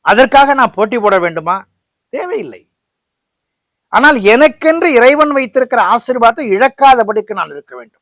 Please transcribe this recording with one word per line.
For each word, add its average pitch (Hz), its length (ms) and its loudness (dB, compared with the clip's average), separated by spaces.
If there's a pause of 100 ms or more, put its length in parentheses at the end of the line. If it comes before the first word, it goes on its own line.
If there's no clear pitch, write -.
அதற்காக 262 540 2
நான் 254 160 0
போட்டி 214 280 -4
போட 208 200 0
வேண்டுமா? 170 480 -6 (420)
தேவையில்லை. 277 600 -10 (1200)
ஆனால் 262 320 0
எனக்கென்று 302 720 0
இறைவன் 285 380 2
வைத்திருக்கிற 254 520 -2
ஆசீர்வாதத்தை 233 680 0
இழக்காதபடிக்கு 220 840 0
நான் 175 160 -8
இருக்க 143 280 -18
வேண்டும். 117 260 -20